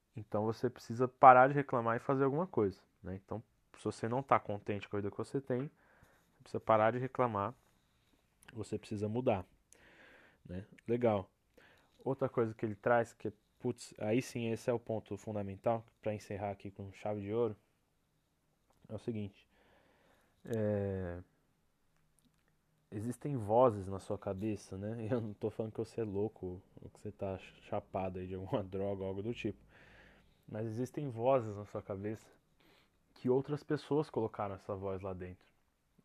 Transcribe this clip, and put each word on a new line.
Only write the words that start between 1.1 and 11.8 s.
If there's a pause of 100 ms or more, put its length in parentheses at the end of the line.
de
reclamar
e
fazer
alguma
coisa, (200)
né?
Então, (360)
se
você
não
tá
contente
com
a
vida
que
você
tem,
você
precisa
parar
de
reclamar, (1000)
você
precisa
mudar, (1000)
né? (220)
Legal. (720)